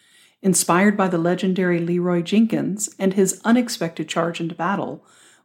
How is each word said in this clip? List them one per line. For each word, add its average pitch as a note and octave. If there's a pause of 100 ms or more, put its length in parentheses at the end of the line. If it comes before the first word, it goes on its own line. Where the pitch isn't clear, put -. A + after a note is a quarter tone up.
(420)
Inspired F#3+
by G3
the F3
legendary F3+
Leroy F3
Jenkins G3
and F#3+
his F#3+
unexpected G#3+
charge E3+
into E3
battle, F3 (380)